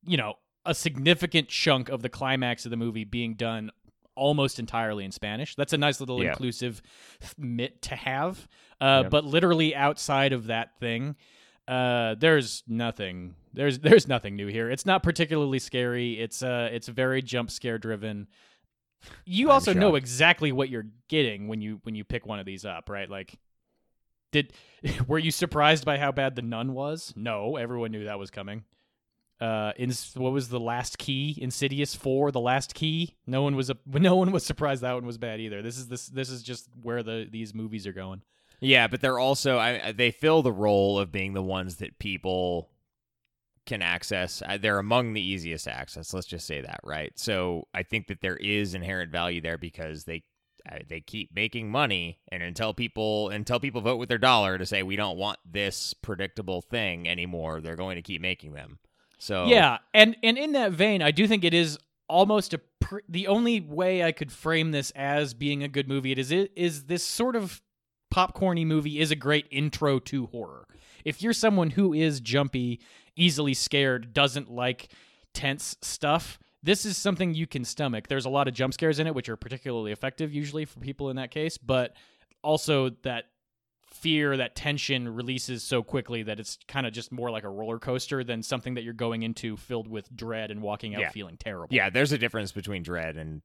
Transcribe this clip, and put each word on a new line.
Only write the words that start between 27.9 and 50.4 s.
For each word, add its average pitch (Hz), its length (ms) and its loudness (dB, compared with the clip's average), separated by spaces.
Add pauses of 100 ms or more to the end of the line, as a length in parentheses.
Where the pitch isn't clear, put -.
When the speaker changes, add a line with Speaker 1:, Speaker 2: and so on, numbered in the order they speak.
Speaker 1:
knew 107 140 -8
that 104 140 -8
was 98 120 -10
coming. 101 320 -10 (760)
Uh, 107 340 -2
in, 127 160 -4 (240)
what 127 180 -2
was 131 160 -2
The 120 100 -4
Last 117 380 -4
Key? 143 440 -4
Insidious 139 540 -2
Four, 139 360 0
The 131 80 -2
Last 127 360 0
Key? 160 400 -2 (120)
No 131 140 0
one 143 140 2
was 131 140 -2
a, 135 120 -2
<laughs> - 60 -20
no 170 280 6
one 185 160 6
was 170 140 0
surprised 143 380 -2
that 127 100 -2
one 123 120 -4
was 120 120 -8
bad 110 220 -6
either. 107 240 -6
This 117 140 -8
is, 127 100 -12
this, 120 200 -10
this 127 220 -6
is 127 140 -10
just 120 260 -12 (120)
where 120 200 -4
the, 113 280 -6
these 110 260 -8
movies 110 320 -6
are 98 60 -8
going. 95 280 -10 (400)
Speaker 2:
Yeah, 131 260 8
but 123 140 -2
they're 131 180 2
also, 131 400 4
I, 113 320 0
they 117 200 4
fill 156 300 4
the 127 100 4
role 101 460 6
of 98 140 0
being 98 220 -4
the 95 100 -2
ones 92 340 -4
that - 220 -12
people 90 720 -2 (960)
can 107 160 -6
access. 87 680 -2
Uh, 98 120 -4
they're 101 200 2
among 113 340 2
the 107 80 -4
easiest 85 460 -6
access. 65 460 -12
Let's 92 120 -6
just 85 220 -12
say 73 140 -6
that, 50 220 -12
right? 76 320 -8
So 90 580 -4
I 92 100 -4
think - 240 -6
that 98 140 -10
there - 160 -4
is 104 360 -2
inherent 90 380 -6
value 85 300 -2
there 82 160 -4
because 80 480 -10
they, 82 180 -8 (480)